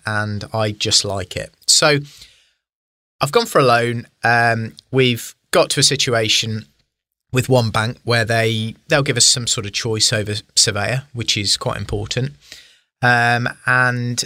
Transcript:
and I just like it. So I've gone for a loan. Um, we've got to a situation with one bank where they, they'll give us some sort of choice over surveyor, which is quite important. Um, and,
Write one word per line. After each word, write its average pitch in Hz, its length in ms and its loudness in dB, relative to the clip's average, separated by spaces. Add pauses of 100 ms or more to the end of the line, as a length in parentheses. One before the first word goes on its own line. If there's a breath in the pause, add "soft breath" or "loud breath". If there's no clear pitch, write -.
and 107 460 -4
I 110 200 -2
just 104 320 0
like 98 320 -6
it. - 160 -10 (160)
So 151 300 4 (1200 loud breath)
I've 143 120 0
gone 233 140 4
for 170 140 2
a 139 40 6
loan. 117 440 2 (160)
Um, 117 500 2 (160)
we've 127 460 0 (160)
got 160 180 4
to 143 100 -2
a 131 40 4
situation 113 800 0 (640)
with 127 160 0
one 120 220 4
bank 110 320 -2
where 117 220 0
they, 113 500 -2 (140)
they'll 147 160 2
give 127 140 -2
us - 80 4
some 117 200 0
sort - 200 -4
of 101 60 -10
choice - 400 -2
over 107 220 -2 (220)
surveyor, 107 560 -2
which 117 240 -4
is 101 200 -2
quite - 200 -6
important. 110 560 -6 (680 loud breath)
Um, 120 480 2 (160)
and, 123 600 0